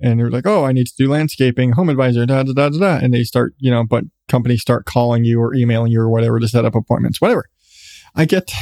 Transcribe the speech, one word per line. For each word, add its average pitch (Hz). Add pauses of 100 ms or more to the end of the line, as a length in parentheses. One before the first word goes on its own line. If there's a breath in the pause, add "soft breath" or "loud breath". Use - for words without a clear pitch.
and 120
they 120
were 117
like, 123
"Oh, 196
I 131
need 127
to -
do 135
landscaping, 127
Home 175
Advisor, 127
da, 135
da, 135
da, 143
da, 147
da." 170
And 123
they 120
start, 123
you 131
know, 117
but 117 (240)
companies 123
start -
calling 120
you 117
or 117
emailing 117
you 113
or 113
whatever 113
to 117
set 117
up 113
appointments, 120
whatever. 202 (680 loud breath)
I 160
get, 185